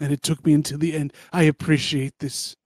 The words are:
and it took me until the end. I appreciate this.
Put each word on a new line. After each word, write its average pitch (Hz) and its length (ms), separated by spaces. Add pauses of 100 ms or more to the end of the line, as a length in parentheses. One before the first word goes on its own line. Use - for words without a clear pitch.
and 143 120
it 143 100
took - 220
me 156 80
until 143 260
the 160 160
end. 147 180 (200)
I 180 120
appreciate 147 760
this. - 480